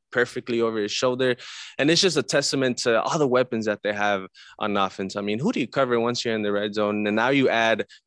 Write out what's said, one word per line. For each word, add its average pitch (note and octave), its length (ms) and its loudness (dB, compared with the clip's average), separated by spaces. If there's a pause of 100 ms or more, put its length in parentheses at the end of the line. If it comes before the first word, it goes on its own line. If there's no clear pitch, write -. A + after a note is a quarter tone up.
(120)
perfectly A#2+ 480 -2
over A2+ 180 0
his G#2 140 -2
shoulder. B2+ 420 0 (440)
And C#3 120 4
it's E3 100 4
just E3+ 160 2
a C#3 60 2
testament C3+ 560 0
to A2+ 240 2
all - 160 0
the D3 80 2
weapons A#2+ 400 0
that G#2 160 -2
they G#2 100 0
have G#2 340 0 (320)
on G#2 180 -2
offense. F#2+ 400 -2
I G2+ 40 -4
mean, G#2 180 -2
who E3 140 -2
do - 60 -4
you C3+ 80 -2
cover B2 320 0
once A#2+ 260 -2
you're A2+ 100 -2
in G#2+ 80 -2
the G#2 100 0
red G2+ 220 -2
zone? G#2 320 0
And G#2 100 0
now A#2 140 2
you C3+ 180 4
add A2+ 380 2 (200)